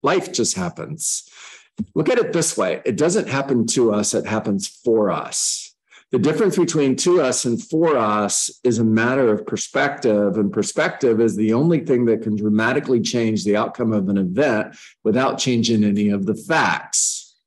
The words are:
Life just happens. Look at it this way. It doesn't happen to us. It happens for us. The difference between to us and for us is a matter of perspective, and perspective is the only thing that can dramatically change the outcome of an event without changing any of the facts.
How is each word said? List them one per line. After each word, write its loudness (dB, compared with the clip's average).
Life 0
just -2
happens. -8
Look 0
at 2
it 0
this -2
way. -2
It -2
doesn't 0
happen 0
to 2
us. -2
It -2
happens -4
for 0
us. -6
The 0
difference 2
between 2
to 4
us 0
and -2
for 2
us 0
is 2
a 2
matter 2
of -2
perspective, 0
and 0
perspective 0
is 2
the 0
only 2
thing 0
that 0
can -2
dramatically 0
change -2
the 2
outcome -2
of 0
an 2
event 0
without 0
changing 2
any 2
of 0
the 0
facts. -2